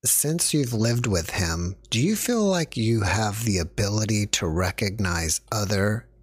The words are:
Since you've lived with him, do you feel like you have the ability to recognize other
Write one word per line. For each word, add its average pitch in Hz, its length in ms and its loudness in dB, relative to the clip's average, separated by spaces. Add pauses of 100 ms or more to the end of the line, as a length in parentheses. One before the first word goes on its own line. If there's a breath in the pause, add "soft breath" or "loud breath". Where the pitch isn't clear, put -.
Since - 480 0
you've 139 200 2
lived 117 340 2
with 90 240 0
him, 85 460 -2 (120)
do 113 120 0
you 196 160 2
feel 233 280 0
like 180 320 0
you 113 260 2
have 104 420 0
the 101 140 2
ability 104 680 0
to - 220 -2
recognize 90 920 -2 (120)
other 104 560 0 (140)